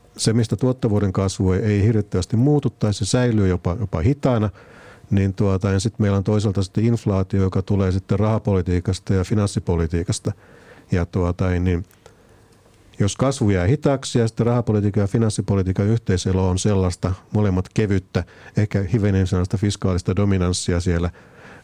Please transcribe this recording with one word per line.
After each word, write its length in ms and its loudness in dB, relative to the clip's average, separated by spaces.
se, 160 0
mistä 240 0
tuottavuuden 560 0
kasvu 400 0
ei, 100 0
ei 200 2
hirvittävästi 540 0
muutu 340 2
tai 240 -2
se 100 -6
säilyy 440 2
jopa, 320 -2
jopa 200 -4
hitaana, 500 0
niin, 240 0
tuota, 360 0
ja 100 0
sit 180 -4
meillä 200 2
on 60 -2
toisaalta 380 0
sitten 220 -2
inflaatio, 580 0
joka 200 0
tulee 300 0
sitten 260 -2
rahapolitiikasta 960 -2
ja 100 0
finanssipolitiikasta. 1080 -2
Ja, 140 0
tuota, 440 -2
niin 340 0
jos 180 0
kasvu 340 0
jää 160 2
hitaaksi 520 0
ja 100 2
sitten 180 -2
rahapolitiikan 540 0
ja 60 2
finanssipolitiikan 800 0
yhteiselo 640 0
on 100 0
sellaista, 540 0
molemmat 420 0
kevyttä, 500 -2
ehkä 360 0
hivenen 340 2
sellaista 320 -2
fiskaalista 580 -2
dominanssia 640 0
siellä – 300 -2